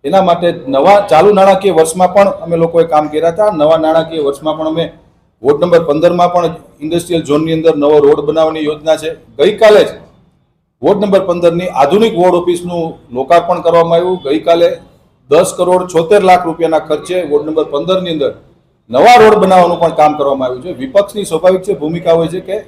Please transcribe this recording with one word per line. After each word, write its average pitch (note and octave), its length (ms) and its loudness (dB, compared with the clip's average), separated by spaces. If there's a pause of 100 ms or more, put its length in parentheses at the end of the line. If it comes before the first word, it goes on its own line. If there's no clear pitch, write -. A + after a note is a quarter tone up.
એના F#3 180 0
માટે E3+ 320 0 (140)
નવા F3+ 420 2
ચાલુ F3 220 4
નાણાકીય F#3+ 400 2
વર્ષમાં F3 420 0
પણ G3+ 140 4
અમે E3+ 280 -6
લોકોએ E3 280 0
કામ D3+ 240 0
કર્યા D#3 200 -2
હતા. G#3 220 0
નવા D#3+ 260 0
નાણાકીય D#3+ 440 -2
વર્ષમાં D3+ 380 -4
પણ D#3 80 -6
અમે D#3+ 260 -6 (500)
વોર્ડ D3 220 0
નંબર E3 200 2
પંદરમાં F3 480 0
પણ E3+ 240 -2 (240)
ઇન્ડસ્ટ્રીયલ E3 440 -4
ઝોનની D#3 280 -2
અંદર D#3+ 240 0
નવો D3 220 2
રોડ D3 220 4
બનાવવાની D#3 440 -2
યોજના D3+ 320 -2
છે. D#3 180 -8
ગઈકાલે G3 680 2
જ - 40 -4 (920)
વોર્ડ F#3+ 180 0
નંબર F#3+ 260 0
પંદરની F3 420 -2
આધુનિક F3 460 0
વોર્ડ F3+ 200 2
ઓફિસનું E3+ 640 -4 (140)
લોકાર્પણ E3+ 480 0
કરવામાં E3+ 380 2
આવ્યું. F3+ 240 -2
ગઈકાલે E3+ 560 0 (520)
દસ E3 260 2
કરોડ F3+ 320 0
છોતેર E3+ 340 0
લાખ F3+ 220 4
રૂપિયાના D#3+ 340 -2
ખર્ચે D#3 440 -6
વોર્ડ D3 240 -2
નંબર D#3 180 -4
પંદરની F3+ 460 -4
અંદર C#3 240 -4 (560)
નવા F3 240 6 (100)
રોડ G#3+ 100 6
બનાવવાનું F3+ 460 2
પણ E3 80 0
કામ D3+ 300 0
કરવામાં C3+ 300 -2
આવ્યું B2+ 160 -10
છે. F3+ 80 -10
વિપક્ષની G3 520 -4
સ્વાભાવિક F3+ 380 0
છે G3+ 100 -6
ભૂમિકા E3 400 -4
હોય E3 160 0
છે E3+ 120 -8
કે G3 280 -8